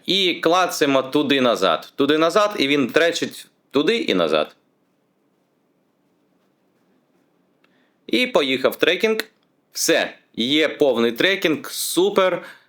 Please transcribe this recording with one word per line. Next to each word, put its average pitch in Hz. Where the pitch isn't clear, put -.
і 180
клацаємо 160
туди 139
назад. 92
Туди 143
назад, 208
і 139
він 143
тречить 156
туди 160
і -
назад. 78
І 247
поїхав 131
трекінг. 202
Все, 135
є 143
повний 120
трекінг, 165
супер. 185